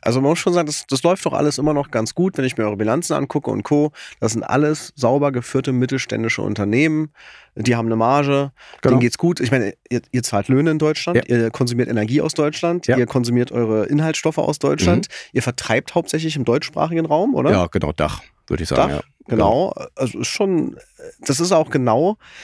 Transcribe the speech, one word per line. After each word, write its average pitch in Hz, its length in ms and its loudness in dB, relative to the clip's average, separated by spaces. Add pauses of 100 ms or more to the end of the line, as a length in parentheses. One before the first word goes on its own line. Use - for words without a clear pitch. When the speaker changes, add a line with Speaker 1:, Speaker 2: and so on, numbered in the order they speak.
Speaker 1:
also 123 180 0
man 139 120 2
muss 170 80 0
schon 180 140 0
sagen, 170 140 2
das, - 180 -8
das 135 160 -2
läuft 180 240 0
doch - 80 -2
alles 147 240 0
immer 151 160 0
noch 139 160 -2
ganz 113 240 -2
gut, 185 240 0
wenn 135 80 0
ich 127 120 -4
mir 110 80 0
eure 104 100 -2
Bilanzen 110 380 0
angucke 139 360 -4
und 104 140 -4
Co. 147 300 2 (260)
Das 113 140 -2
sind 113 100 -4
alles 147 520 0
sauber 139 360 2
geführte 131 400 -2
mittelständische 120 720 -2
Unternehmen, 117 680 0 (460)
die 117 200 2
haben 113 120 0
eine 113 80 2
Marge, 139 560 2 (300)
Speaker 2:
Genau. 117 140 6
Speaker 1:
denen 127 40 6
geht's 120 180 2
gut. 170 220 2
Ich 120 120 0
meine, 123 220 0 (160)
ihr, 123 120 -2 (100)
ihr 123 120 -2
zahlt - 260 -2
Löhne 143 220 4
in 156 60 0
Deutschland, 151 480 0
Speaker 2:
Ja. 123 120 2
Speaker 1:
ihr 113 140 2
konsumiert 120 360 -2
Energie 120 320 0
aus 151 140 -2
Deutschland, 170 520 -2
Speaker 2:
Ja. 127 120 4
Speaker 1:
ihr 123 80 2
konsumiert 120 480 0
eure 110 320 0
Inhaltsstoffe 156 540 -2
aus 151 200 -2
Deutschland, 175 480 2
Speaker 2:
Mhm. - 300 -16
Speaker 1:
ihr 120 40 0
vertreibt - 540 -2
hauptsächlich 160 400 -2
im 139 80 -2
deutschsprachigen 160 640 0
Raum, 175 280 2
oder? 139 160 2
Speaker 2:
Ja, 92 180 4
genau, 76 260 -2
Dach, - 280 -2 (260)
würde - 160 -4
ich - 60 -8
sagen, 69 120 2
Speaker 1:
Dach, 165 80 2
Speaker 2:
ja. 71 120 -4 (280)
Speaker 1:
genau. 113 420 2
Speaker 2:
Genau. - 240 -10
Speaker 1:
Also 120 240 -4
ist 113 80 -6
schon, 185 480 -2 (460)
das 135 180 -2
ist 180 140 0
auch 156 160 2
genau 135 480 2 (260)